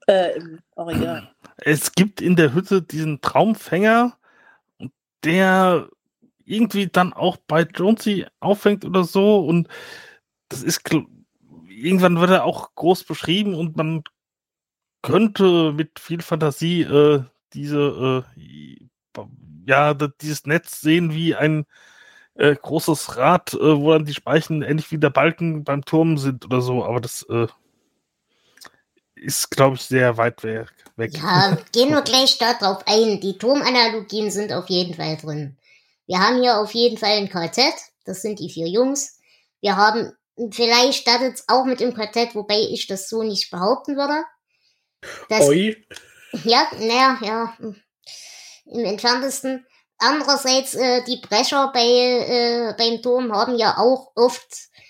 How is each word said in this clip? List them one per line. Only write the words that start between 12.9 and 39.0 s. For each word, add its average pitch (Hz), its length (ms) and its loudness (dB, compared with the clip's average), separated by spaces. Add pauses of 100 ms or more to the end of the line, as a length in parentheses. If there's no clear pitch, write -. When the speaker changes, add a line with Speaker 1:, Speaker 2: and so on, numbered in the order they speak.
Speaker 2:
beschrieben 185 500 -2
und 160 220 -6
man 160 260 -4 (1000)
könnte 180 680 2
mit 151 280 -8
viel 170 220 -8
Fantasie, 160 600 -2
äh, 147 400 4 (300)
diese, 143 720 -2 (100)
äh, - 880 -20 (440)
ja, 147 260 4
d-, 143 160 -2 (140)
dieses 151 240 -8
Netz 156 340 -4
sehen 160 320 2
wie 160 220 -2
ein, 151 320 -4 (680)
äh, 147 200 4
großes - 640 -4
Rad, 160 340 2
äh, - 60 -6
wo 151 340 4
dann 156 140 2
die 143 80 -8
Speichen 156 480 -2
ähnlich 156 280 -4
wie 160 80 -6
der 147 120 2
Balken 156 540 0
beim 143 200 -4
Turm 160 320 2
sind 135 300 -4
oder 123 160 0
so. 123 200 -2
Aber 117 180 -2
das, - 280 -10
äh, 117 180 0 (1700)
ist, - 360 -8
glaub 135 240 4
ich, - 80 -10
sehr 127 340 0
weit 117 280 -2
we-, 110 220 -8 (300)
weg. 113 180 -6
Speaker 3:
Ja, 180 500 4
Speaker 2:
<laughs> - 80 -20
Speaker 3:
gehen 262 180 4
wir 294 120 2
gleich 262 360 2
da 233 160 0
drauf 196 320 -4
ein. 214 340 2
Die 185 160 -6
Turmanalogien 226 920 0
sind 202 220 -6
auf 175 180 -6
jeden 180 240 -2
Fall 156 240 -6
drin. 151 400 -10 (480)
Wir 180 140 -2
haben 240 200 4
hier 240 180 4
auf 208 140 -2
jeden 233 240 2
Fall 214 220 0
ein 202 100 -2
Quartett. 185 460 0 (300)
Das 185 180 -10
sind 208 160 -6
die 185 120 -10
vier 165 160 -6
Jungs. 254 540 -2 (400)